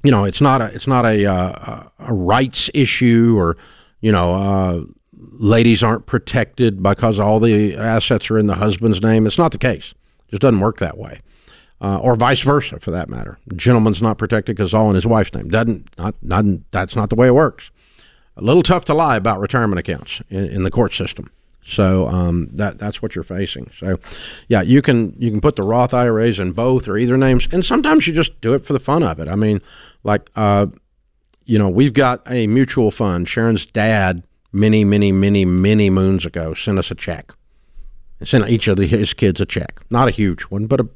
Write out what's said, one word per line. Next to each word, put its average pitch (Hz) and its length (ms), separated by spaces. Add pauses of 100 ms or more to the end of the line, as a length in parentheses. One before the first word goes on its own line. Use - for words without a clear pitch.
you 143 80
know, 101 140
it's 95 160
not 135 200
a, 110 40 (100)
it's 113 140
not 127 160
a, 107 220
uh, 92 580 (160)
a 120 120
rights 107 640
issue 117 640
or, 85 180 (440)
you 110 100
know, 90 240
uh, 95 460 (560)
ladies 113 460
aren't 113 240
protected 113 760
because 104 360
all 107 220
the 107 340
assets 113 560
are 110 80
in 104 80
the 98 80
husband's 104 480
name. 110 240
It's 104 120
not 170 120
the - 80
case. - 360 (340)
It - 40
just 101 100
doesn't 117 180
work 107 180
that 82 180
way. - 240 (600)
Uh, 98 180
or 123 160
vice 123 280
versa, 139 360
for - 140
that 85 160
matter. 58 380
The 87 100
gentleman's 110 440
not 110 160
protected 107 400
'cause 101 100
it's 87 80
all 107 160
in 98 40
his 92 120
wife's 110 280
name. - 140
Doesn't, 110 400 (100)
not, 95 240
not, 90 220 (260)
that's 92 240
not 107 140
the 110 80
way 123 100
it 123 80
works. 143 360 (680)
A - 60
little 151 200
tough 175 220
to 151 100
lie 151 220
about 98 240
retirement 101 400
accounts - 480
in, 98 160
in 92 180
the 95 80
court 113 220
system. - 380 (360)
So, 95 420
um, 87 440
that, 101 260
that's 104 220
what - 140
you're 85 100
facing. 90 520
So, 92 220 (500)
yeah, 107 120
you 127 220
can, 117 360
you 120 120
can 104 100
put 147 160
the 101 60
Roth 117 320
I 123 120
R 110 140
As 113 180
in 92 140
both 120 340
or 104 120
either 123 180
names, 131 340
and 175 140
sometimes 302 420
you 170 60
just 156 280
do 113 120
it 135 140
for 143 80
the 127 40
fun 151 240
of 82 160
it. 78 100
I 90 60
mean, 104 280 (420)
like, 104 320
uh, 101 300 (800)
you 113 120
know, 101 100
we've 113 260
got 127 340
a 120 180
mutual 120 440
fund. 87 380
Sharon's 113 360
dad, 101 600 (280)
many, 107 320
many, 101 260
many, 98 340
many 98 440
moons 95 380
ago, 80 260
sent 98 260
us 90 120
a 98 40
check. - 380 (880)
Sent 110 280
each 113 180
of 95 80
the, 98 100
his 107 280
kids 98 260
a 98 60
check. - 340 (100)
Not 123 180
a - 20
huge 95 320
one, 107 240
but 131 140
a 113 160